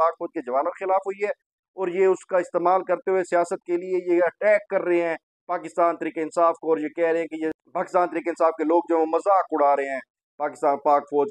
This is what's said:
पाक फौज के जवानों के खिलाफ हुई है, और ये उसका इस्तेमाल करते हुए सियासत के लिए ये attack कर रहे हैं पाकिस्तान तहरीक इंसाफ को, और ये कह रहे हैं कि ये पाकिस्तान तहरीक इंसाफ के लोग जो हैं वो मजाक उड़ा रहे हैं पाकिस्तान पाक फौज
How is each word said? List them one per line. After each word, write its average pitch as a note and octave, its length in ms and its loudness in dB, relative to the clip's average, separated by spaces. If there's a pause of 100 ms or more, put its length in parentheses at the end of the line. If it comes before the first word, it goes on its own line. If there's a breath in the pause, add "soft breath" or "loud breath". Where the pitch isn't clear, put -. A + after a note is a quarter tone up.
पाक E3 180 0
फौज E3+ 140 -8
के - 80 -6
जवानों C3+ 300 -2
के F#3+ 140 -10
खिलाफ F#3+ 220 0
हुई G3 160 -6
है, G3+ 80 -4 (460)
और F#3 180 -4
ये F#3+ 140 2
उसका F#3 300 0
इस्तेमाल F3 500 0
करते F3 220 -2
हुए F#3+ 140 0
सियासत F3 420 -2
के F3 100 -2
लिए F#3 340 -4
ये E3+ 140 4
attack G#3 460 0
कर F3 180 -2
रहे F3 140 2
हैं E3 140 -4 (320)
पाकिस्तान E3+ 460 0
तहरीक D#3+ 220 -8
इंसाफ E3 440 2
को, D#3+ 80 -4
और D#3 120 2
ये D3+ 100 -4
कह E3 200 0
रहे E3 80 0
हैं D#3+ 80 -4
कि D#3 180 -8
ये D#3+ 40 0 (240)
पाकिस्तान F3+ 340 0
तहरीक D#3 200 -6
इंसाफ E3 300 2
के E3 80 -2
लोग E3 240 2
जो E3+ 60 2
हैं D#3+ 100 2
वो D#3+ 120 -2
मजाक F#3+ 360 2
उड़ा C#3+ 200 4
रहे C#3 140 -2
हैं C3+ 120 -6 (400)
पाकिस्तान C#3+ 460 -2
पाक C#3+ 240 4
फौज C#3+ 220 0